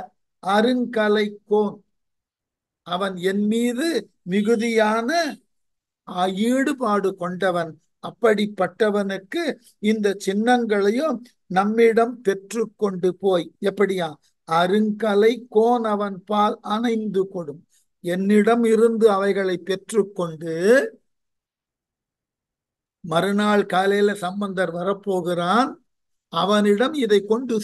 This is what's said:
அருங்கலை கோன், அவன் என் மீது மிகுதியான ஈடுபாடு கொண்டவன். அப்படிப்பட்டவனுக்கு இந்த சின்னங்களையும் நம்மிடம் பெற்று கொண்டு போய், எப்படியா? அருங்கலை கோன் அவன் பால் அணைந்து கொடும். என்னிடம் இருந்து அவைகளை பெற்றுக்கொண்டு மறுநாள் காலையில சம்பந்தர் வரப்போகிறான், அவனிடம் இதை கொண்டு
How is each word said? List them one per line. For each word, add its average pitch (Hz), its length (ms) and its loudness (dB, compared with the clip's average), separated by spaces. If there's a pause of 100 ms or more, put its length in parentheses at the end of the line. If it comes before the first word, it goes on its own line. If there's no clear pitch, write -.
(420)
அருங்கலை 214 840 0 (180)
கோன், 208 340 -2 (1080)
அவன் 185 360 -4
என் 196 240 0
மீது 240 400 0 (400)
மிகுதியான 220 840 0 (1300)
ஈடுபாடு 247 720 0
கொண்டவன். 175 580 -4 (320)
அப்படிப்பட்டவனுக்கு 202 1400 -2 (400)
இந்த 214 260 0 (100)
சின்னங்களையும் 220 1000 0 (320)
நம்மிடம் 226 680 2
பெற்று 196 420 -4 (120)
கொண்டு 185 420 -2
போய், 185 300 0 (160)
எப்படியா? 196 460 -2 (400)
அருங்கலை 208 840 2 (160)
கோன் 233 380 2
அவன் 202 380 -2
பால் 208 320 0 (100)
அணைந்து 214 600 -2
கொடும். 165 340 -12 (440)
என்னிடம் 208 640 2
இருந்து 220 440 4
அவைகளை 190 480 0
பெற்றுக்கொண்டு 180 960 -4 (2500)
மறுநாள் 202 600 2
காலையில 202 500 2
சம்பந்தர் 185 560 -4
வரப்போகிறான், 180 1000 0 (600)
அவனிடம் 208 640 2
இதை 208 260 2
கொண்டு 233 420 -2